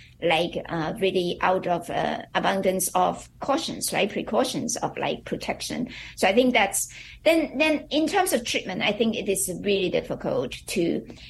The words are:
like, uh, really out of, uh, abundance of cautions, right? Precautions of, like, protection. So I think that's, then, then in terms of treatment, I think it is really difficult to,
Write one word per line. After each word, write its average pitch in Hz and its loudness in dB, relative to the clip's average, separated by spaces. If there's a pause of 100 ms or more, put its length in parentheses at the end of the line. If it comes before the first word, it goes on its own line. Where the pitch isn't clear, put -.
(220)
like, 170 2 (140)
uh, 165 -2
really 185 2
out 185 2
of, 170 -2
uh, 156 -2 (120)
abundance 190 2
of 180 2 (120)
cautions, - -2
right? 185 0
Precautions 214 -2
of, - -4
like, - -4
protection. - -6 (260)
So 190 4
I 196 2
think 247 6
that's, 208 2 (380)
then, 311 4
then 311 2
in 302 2
terms 370 2
of 262 0
treatment, - -4
I 202 2
think 214 2
it 190 -4
is 185 0 (100)
really 190 2
difficult 139 -2 (140)
to, 170 0 (240)